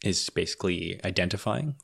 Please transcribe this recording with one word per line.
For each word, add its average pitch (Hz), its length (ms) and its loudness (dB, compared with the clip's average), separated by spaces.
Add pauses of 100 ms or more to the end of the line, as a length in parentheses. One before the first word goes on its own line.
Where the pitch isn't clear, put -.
is - 280 0
basically 87 720 -2
identifying? 104 800 0